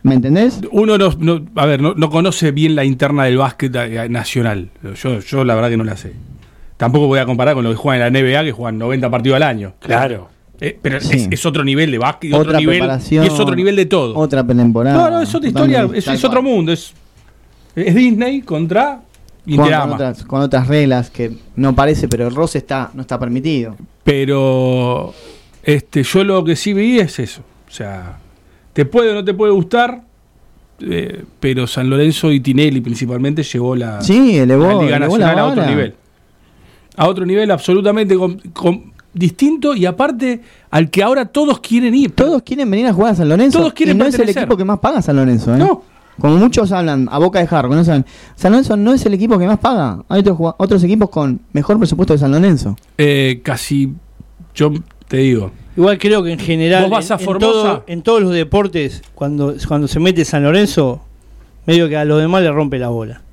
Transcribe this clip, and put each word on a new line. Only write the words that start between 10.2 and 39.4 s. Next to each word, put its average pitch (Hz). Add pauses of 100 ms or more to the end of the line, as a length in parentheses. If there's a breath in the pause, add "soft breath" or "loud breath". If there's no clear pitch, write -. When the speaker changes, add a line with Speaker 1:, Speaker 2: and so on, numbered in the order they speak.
Speaker 2:
Eh, -
pero 135
es, -
Speaker 1:
Sí. 127
Speaker 2:
es -
otro 151
nivel 143
de 123
básquet, 143
otro 151
Speaker 1:
Otra 156
Speaker 2:
nivel, 156
Speaker 1:
preparación, 135
Speaker 2:
y 190
es 180
otro -
nivel 196
de 190
todo. 143
Speaker 1:
otra 135
pretemporada, 120
Speaker 2:
No, 339
no, 339
es 202
otra 302
historia, 135
Speaker 1:
totalmente, 202
Speaker 2:
es, 175
Speaker 1:
tal 139
Speaker 2:
es 127
otro 247
Speaker 1:
cual. 262
Speaker 2:
mundo, 165
es, 165 (800)
es 175
Disney 247
contra 196 (460)
Speaker 1:
Juegan 147
Speaker 2:
Interama. 151
Speaker 1:
con 143
otras, 127
con 135
otras 131
reglas 135
que 117 (220)
no 131
parece, 139
pero 120
el 120
roce 156
está, 135
no 135
está 127
permitido. 123 (300)
Speaker 2:
Pero, 131 (480 loud breath)
este, 147
yo 190
lo 190
que 160
sí 208
vi 233
es 185
eso. 113 (260)
O -
sea, 95 (560 soft breath)
te 147
puede 226
o -
no 208
te 202
puede 208
gustar, 240 (800)
eh, - (160)
pero 127
San 127
Lorenzo 147
y 139
Tinelli 139
principalmente 127
llevó 127
la, 113
Speaker 1:
Sí, 220
elevó, 135
Speaker 2:
la 196
Liga 147
Speaker 1:
elevó 151
la 208
Speaker 2:
Nacional 165
a 208
otro 262
Speaker 1:
vara. 143
Speaker 2:
nivel. 135 (1040 soft breath)
A 170
otro 190
nivel 202
absolutamente 196
com-, 185 (160)
com-, - (220)
distinto 277